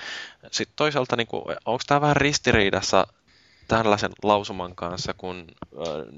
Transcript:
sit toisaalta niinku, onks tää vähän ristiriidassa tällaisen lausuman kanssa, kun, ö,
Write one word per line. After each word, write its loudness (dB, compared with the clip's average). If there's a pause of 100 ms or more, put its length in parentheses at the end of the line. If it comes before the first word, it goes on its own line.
(520)
sit -4
toisaalta 0
niinku, -6 (200)
onks -4
tää 4
vähän 4
ristiriidassa 2 (600)
tällaisen 2 (120)
lausuman 0
kanssa, -6
kun, -10 (420)
ö, -6 (120)